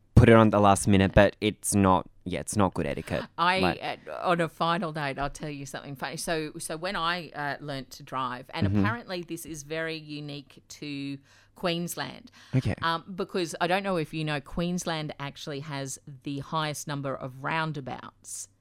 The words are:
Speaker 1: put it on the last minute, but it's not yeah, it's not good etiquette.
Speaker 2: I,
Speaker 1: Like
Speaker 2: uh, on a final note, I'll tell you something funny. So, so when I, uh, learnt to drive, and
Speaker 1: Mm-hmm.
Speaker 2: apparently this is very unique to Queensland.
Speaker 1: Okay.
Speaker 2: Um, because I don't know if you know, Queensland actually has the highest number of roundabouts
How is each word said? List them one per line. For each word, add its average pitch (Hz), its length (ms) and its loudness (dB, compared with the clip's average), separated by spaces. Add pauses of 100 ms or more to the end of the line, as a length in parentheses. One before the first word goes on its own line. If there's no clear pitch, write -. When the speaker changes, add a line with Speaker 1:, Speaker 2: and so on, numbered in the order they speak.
(160)
Speaker 1:
put 120 140 12
it 113 60 12
on 110 160 10
the 104 80 4
last 98 280 6
minute, 98 260 6
but 101 280 8
it's - 340 -2
not 95 320 6 (160)
yeah, 87 160 -6
it's - 160 -8
not 98 200 2
good 78 100 0
etiquette. 71 380 -4 (140)
Speaker 2:
I, 180 220 2
Speaker 1:
Like - 240 0
Speaker 2:
uh, 139 140 -8 (320)
on 175 120 2
a 165 60 0
final 170 460 -2
note, 143 240 -6
I'll 143 120 -4
tell 151 200 -10
you 139 160 -10
something 139 300 -12
funny. 143 220 -8
So, 156 420 -4
so 160 180 -8
when 180 180 -6
I, 170 340 -4
uh, 143 300 -6
learnt 139 320 -10
to - 120 -18
drive, 131 500 -6
and 165 140 -2
Speaker 1:
Mm-hmm. 101 120 2
Speaker 2:
apparently 185 440 -2
this 165 220 -10
is 147 180 -12
very 160 340 -6
unique 147 640 -12 (180)
to 139 380 -8 (380)
Queensland. 170 760 -6 (240)
Speaker 1:
Okay. 120 260 0
Speaker 2:
Um, 165 220 -2 (120)
because 185 440 -4
I 175 80 0
don't 190 160 0
know 190 140 0
if 156 160 -4
you 160 100 -4
know, 151 160 -2
Queensland 170 800 -4
actually 139 420 -10
has 139 380 -8 (240)
the 143 160 -6
highest 151 480 -4
number 139 280 -4
of 131 280 -12
roundabouts 147 1040 -6 (140)